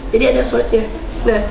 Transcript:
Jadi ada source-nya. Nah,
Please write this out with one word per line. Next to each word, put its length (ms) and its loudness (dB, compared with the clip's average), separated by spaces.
Jadi 240 4
ada 80 2
source-nya. 400 0
Nah, 160 2